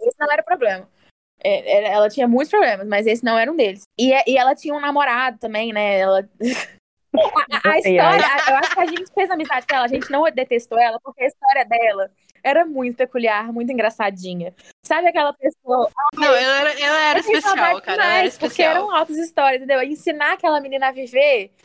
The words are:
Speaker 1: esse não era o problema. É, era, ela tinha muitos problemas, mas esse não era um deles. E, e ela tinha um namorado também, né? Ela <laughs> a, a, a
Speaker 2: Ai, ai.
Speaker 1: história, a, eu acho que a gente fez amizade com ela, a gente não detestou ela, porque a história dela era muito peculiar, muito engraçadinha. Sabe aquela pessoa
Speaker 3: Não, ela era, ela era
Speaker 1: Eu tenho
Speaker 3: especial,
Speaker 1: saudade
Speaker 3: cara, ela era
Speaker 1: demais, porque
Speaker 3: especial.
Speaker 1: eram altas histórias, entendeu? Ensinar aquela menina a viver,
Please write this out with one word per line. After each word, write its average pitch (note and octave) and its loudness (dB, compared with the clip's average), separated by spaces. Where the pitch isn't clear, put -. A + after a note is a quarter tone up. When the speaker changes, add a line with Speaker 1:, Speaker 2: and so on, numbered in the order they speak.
Speaker 1:
esse - -2
não D4 -2
era D4+ 0
o D#4 -12
problema. A3 -2
É, F#3+ 0
era, G#3 2
ela G#3+ 2
tinha B3 0
muitos B3 2
problemas, G#3+ 0
mas G#3 0
esse A#3 2
não A3+ 0
era A3+ 0
um E4+ -6
deles. G3+ 0
E, B3+ 2
e B3+ 2
ela C4 2
tinha D4 -8
um D4 -6
namorado C4 -2
também, A3+ -6
né? G#3 0
Ela F#3+ 2
<laughs> A#3+ -6
a, - 4
a, D4+ 0
a - -
Speaker 2:
Ai, - -
ai. D#4+ 2
Speaker 1:
história, D4+ 4
a, C#4+ 0
eu C4+ 4
acho D#4 -2
que F#4 -2
a F4 2
gente F4 -6
fez G4 0
amizade D4+ -4
com D4 -2
ela, B3+ 2
a - 0
gente C4+ -6
não C#4 0
detestou A#3 -2
ela, A3+ 2
porque C4 -8
a B3+ 2
história C4+ 0
dela G#3+ 0
era D4+ 2
muito B3+ -6
peculiar, A#3 -2
muito A#3+ -6
engraçadinha. G3 -4
Sabe E4 0
aquela D4+ 0
pessoa B3+ -2
Speaker 3:
Não, D4+ -2
ela C4 2
era, C#4+ -4
ela D4 0
era D4+ 2
Speaker 1:
Eu F4 -4
tenho G#4+ 0
Speaker 3:
especial, G4 0
Speaker 1:
saudade F4 0
Speaker 3:
cara, F#4+ -6
ela - 2
era F4 2
Speaker 1:
demais, F#4 0
porque - -4
Speaker 3:
especial. D#4+ 2
Speaker 1:
eram G4 -2
altas D#4+ -2
histórias, C#4 0
entendeu? C4 -2
Ensinar D4+ -4
aquela E4 0
menina C4+ -4
a C4 0
viver, B3+ 0